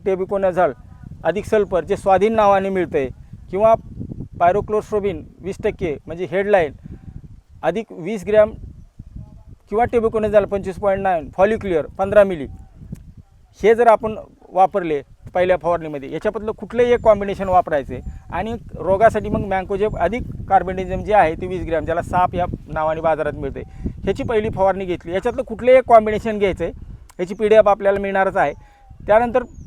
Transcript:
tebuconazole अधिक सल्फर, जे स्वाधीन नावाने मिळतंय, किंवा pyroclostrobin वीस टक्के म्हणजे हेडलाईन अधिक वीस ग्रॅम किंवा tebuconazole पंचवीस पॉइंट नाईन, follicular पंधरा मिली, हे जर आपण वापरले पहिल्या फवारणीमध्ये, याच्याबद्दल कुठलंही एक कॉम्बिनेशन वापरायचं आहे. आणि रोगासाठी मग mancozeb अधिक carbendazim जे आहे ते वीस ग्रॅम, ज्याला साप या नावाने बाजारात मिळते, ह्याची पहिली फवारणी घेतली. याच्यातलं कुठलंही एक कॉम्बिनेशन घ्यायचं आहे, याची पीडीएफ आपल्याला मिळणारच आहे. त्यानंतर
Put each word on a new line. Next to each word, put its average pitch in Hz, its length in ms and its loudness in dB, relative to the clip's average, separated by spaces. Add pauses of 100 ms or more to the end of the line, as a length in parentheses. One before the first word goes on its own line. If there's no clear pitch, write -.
tebuconazole 185 680 0 (520)
अधिक 175 220 -2
सल्फर, 196 380 0
जे 185 140 -2
स्वाधीन 190 360 2
नावाने 202 360 4
मिळतंय, 165 400 -2 (400)
किंवा 196 240 4 (680)
pyroclostrobin 202 760 0 (240)
वीस 190 240 -8
टक्के 190 420 -4
म्हणजे 170 260 -8
हेडलाईन 190 400 2 (920)
अधिक 175 280 -2
वीस 185 360 -8
ग्रॅम 214 240 4 (1160)
किंवा 220 240 0
tebuconazole 214 520 2
पंचवीस 185 300 -6
पॉइंट 196 260 -2
नाईन, 170 280 -2 (100)
follicular 196 420 0 (160)
पंधरा 196 260 6
मिली, 170 240 -4 (1160)
हे 220 120 6
जर 233 120 4
आपण 214 320 4 (300)
वापरले 175 520 2 (320)
पहिल्या 180 240 2
फवारणीमध्ये, 156 540 -4
याच्याबद्दल 208 400 -4
कुठलंही 240 400 0
एक 240 100 4
कॉम्बिनेशन 196 480 2
वापरायचं 165 440 2
आहे. - 180 -10 (220)
आणि 208 220 -6 (200)
रोगासाठी 196 540 2
मग 208 240 -4
mancozeb 196 440 -2
अधिक 196 240 -2
carbendazim 185 760 -2
जे 185 160 -4
आहे 165 220 4
ते 180 120 -8
वीस 180 180 -6
ग्रॅम, 160 200 -2
ज्याला 165 160 -2
साप 180 340 0
या 175 100 -2 (280)
नावाने 156 280 -2
बाजारात 151 320 0
मिळते, 135 280 -8 (420)
ह्याची 196 200 -4
पहिली 220 260 -2
फवारणी 190 360 0
घेतली. 170 280 -8
याच्यातलं 190 280 -4
कुठलंही 226 360 4
एक 254 100 4
कॉम्बिनेशन 214 520 4
घ्यायचं 180 240 0
आहे, 196 100 -4 (460)
याची 180 140 -6
पीडीएफ 214 340 4
आपल्याला 202 320 2
मिळणारच 196 380 0
आहे. 147 160 2 (540)
त्यानंतर 233 360 4 (240)